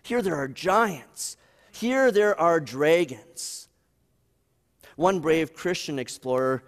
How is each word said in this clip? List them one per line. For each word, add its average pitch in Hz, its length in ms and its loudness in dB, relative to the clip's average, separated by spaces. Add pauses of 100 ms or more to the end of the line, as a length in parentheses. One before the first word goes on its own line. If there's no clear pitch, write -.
Here 240 180 -2
there 180 160 -2
are 135 120 -4
giants. 185 920 -2 (340)
Here 254 380 2
there 208 280 2
are 165 220 4
dragons. 143 1080 -2 (1300)
One 180 240 2
brave 160 340 0
Christian 165 440 -6
explorer 127 680 -2